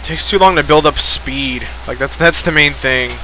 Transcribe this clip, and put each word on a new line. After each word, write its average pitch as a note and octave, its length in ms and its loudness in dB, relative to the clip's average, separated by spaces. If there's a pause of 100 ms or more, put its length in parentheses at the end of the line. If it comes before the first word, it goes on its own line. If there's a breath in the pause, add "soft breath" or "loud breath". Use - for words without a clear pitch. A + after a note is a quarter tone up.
Takes - 240 -4
too G3+ 120 2
long F#3+ 160 4
to D3+ 80 2
build D3+ 240 4
up D3 100 0
speed. C3 680 -2 (200)
Like, B2+ 120 -8
that's, C3+ 160 -4
that's E3+ 260 2
the F3 100 0
main D3 220 2
thing. B2+ 380 -2 (120)